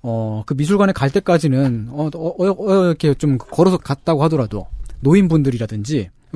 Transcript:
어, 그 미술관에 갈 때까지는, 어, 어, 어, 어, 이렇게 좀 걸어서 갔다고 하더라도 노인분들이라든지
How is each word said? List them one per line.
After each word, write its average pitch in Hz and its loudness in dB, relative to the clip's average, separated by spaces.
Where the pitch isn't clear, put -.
어, 110 -4
그 151 -4
미술관에 190 2
갈 135 0
때까지는, 135 0
어, 147 -4
어, 165 -6
어, 196 2
어, 190 2
이렇게 156 2
좀 139 0
걸어서 180 2
갔다고 147 -2
하더라도 123 -2
노인분들이라든지 135 2